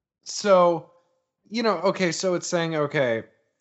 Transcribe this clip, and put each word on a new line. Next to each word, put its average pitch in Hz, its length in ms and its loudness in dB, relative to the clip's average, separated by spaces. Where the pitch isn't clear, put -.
so, 175 640 2
you 226 140 -4
know, 208 140 0
okay, 180 340 0
so 180 220 -2
it's 170 140 -4
saying, 165 280 -2
okay, 139 480 -2